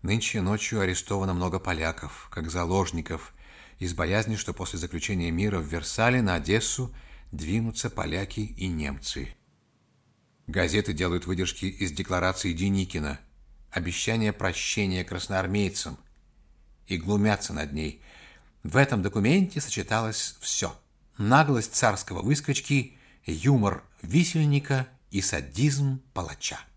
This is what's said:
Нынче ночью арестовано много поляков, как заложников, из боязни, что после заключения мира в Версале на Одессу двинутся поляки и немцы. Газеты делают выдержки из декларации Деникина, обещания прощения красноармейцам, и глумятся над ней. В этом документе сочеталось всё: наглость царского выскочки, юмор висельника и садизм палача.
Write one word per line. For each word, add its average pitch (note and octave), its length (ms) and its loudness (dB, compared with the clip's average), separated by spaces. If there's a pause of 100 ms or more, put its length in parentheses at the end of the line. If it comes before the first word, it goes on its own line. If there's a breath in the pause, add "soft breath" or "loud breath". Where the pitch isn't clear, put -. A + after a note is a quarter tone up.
Нынче G#2+ 400 0
ночью G#2 400 0
арестовано F#2+ 540 0
много F2+ 240 0
поляков, D#2+ 720 -4
как D#2+ 200 -6
заложников, E2+ 840 0 (440 loud breath)
из F2+ 140 -4
боязни, G2+ 440 0
что - 180 -6
после - 240 -6
заключения E2+ 520 -2
мира G2 280 0
в D#2 80 -2
Версале A2 560 2
на F#2+ 140 2
Одессу G#2+ 580 0 (360 loud breath)
двинутся A2 600 -2
поляки F2 500 -4
и G#2 280 -4
немцы. C#2 680 -4 (1120)
Газеты F#2 480 2
делают F2 320 0
выдержки F2+ 400 -2
из F#2 260 -4
декларации F2+ 640 0
Деникина, F2+ 680 0 (500)
обещания G#2 600 0
прощения F#2 720 0
красноармейцам, F#2 920 -2 (880)
и F#2+ 100 -2
глумятся G2+ 560 2
над D2 220 -6
ней. D2+ 260 -4 (600 loud breath)
В A#2+ 160 0
этом B2 240 4
документе C#3+ 580 2
сочеталось - 800 -2
всё: - 340 -2 (440)
наглость B2+ 560 4
царского G2 480 2
выскочки, C#3+ 720 0 (300 loud breath)
юмор G2+ 580 4 (160)
висельника C#3+ 880 2 (220)
и G2 100 0
садизм C3 800 0 (140)
палача. - 440 -6 (180)